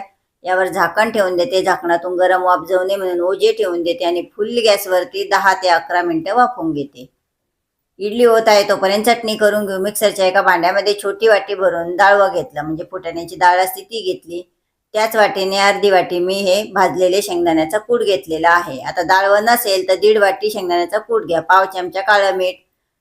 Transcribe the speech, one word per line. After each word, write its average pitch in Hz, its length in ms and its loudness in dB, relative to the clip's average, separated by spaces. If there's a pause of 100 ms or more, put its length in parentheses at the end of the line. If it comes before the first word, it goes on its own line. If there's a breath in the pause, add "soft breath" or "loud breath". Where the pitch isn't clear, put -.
(440)
यावर 185 240 0
झाकण 185 440 0
ठेवून 185 260 0
देते. 180 260 0
झाकणातून 175 560 -2
गरम 180 240 2
वाफ 180 260 0
जाऊ 185 140 0
नये 196 120 -4
म्हणून 180 260 -4
ओझे 190 300 0
ठेवून 180 320 -4
देते 170 220 -4
आणि 175 160 -2 (140)
फुल 240 240 -4
गॅसवरती 196 680 0
दहा 190 260 2
ते 185 140 -2
अकरा 175 340 0
मिनिटं 175 340 -4
वाफवून 180 380 0
घेते. 139 360 -10 (880)
इडली 214 240 -2
होत 226 240 4
आहे 202 220 4
तोपर्यंत 196 340 0
चटणी 226 320 0
करून 208 300 0
घेऊ. 190 120 -6
मिक्सरच्या 196 480 -2
एका 190 160 2
भांड्यामध्ये 185 520 2 (100)
छोटी 202 240 -2
वाटी 202 280 2
भरून 175 400 -2
डाळवं 196 380 6
घेतलं, 151 280 -6
म्हणजे 156 300 -8
फुटाण्याची 170 440 -10
डाळ 180 220 4
असते 185 240 -2
ती 226 200 -10
घेतली. 175 480 -8 (440)
त्याच 226 220 0
वाटीने 196 420 0
अर्धी 196 320 2
वाटी 180 300 2
मी 180 140 -2
हे 196 380 -2
भाजलेले 185 500 2
शेंगदाण्याचा 170 560 0
कूट 233 240 -2
घेतलेला 170 480 -2
आहे. 170 320 0
आता 156 200 -6
डाळवं 196 420 2
नसेल 202 460 0
तर 185 60 2
दीड 214 220 4
वाटी 208 320 0
शेंगदाण्याचा 175 480 -2
कूट 220 280 -4
घ्या, 160 160 -2
पाव 190 240 4
चमचा 185 360 -6
काळं 196 300 2
मीठ 185 240 -2 (460)